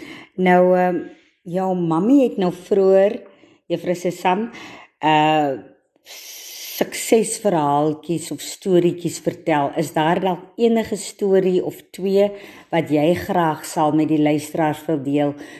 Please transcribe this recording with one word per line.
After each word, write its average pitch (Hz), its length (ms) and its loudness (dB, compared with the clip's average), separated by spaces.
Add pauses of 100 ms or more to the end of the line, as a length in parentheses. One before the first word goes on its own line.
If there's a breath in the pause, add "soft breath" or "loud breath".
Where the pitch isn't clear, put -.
(380 loud breath)
Nou, 180 400 4
ehm, 180 200 2 (460 loud breath)
jou 185 320 -4
mammie 190 540 2
het - 80 -6
nou 180 180 0
vroeër, 196 640 4 (460 soft breath)
juffrou 170 280 -4
Susan, 185 560 -2 (520 loud breath)
uh, 151 500 4 (500)
suksesverhaaltjies - 2250 -2
of 147 80 -10
storieetjies 175 800 0
vertel. 151 560 -2
Is 160 180 -4
daar 165 300 2
dalk 180 160 -2 (160)
enige 226 400 0
storie 190 720 0
of - 160 -10 (100)
twee 196 400 0 (400 loud breath)
wat 156 180 -2
jy 151 240 2
graag 175 520 -2
sal 151 260 0
met 156 160 2
die 151 140 0
luisteraars 151 640 -2
wil 151 180 -2
deel? 143 300 0 (260 loud breath)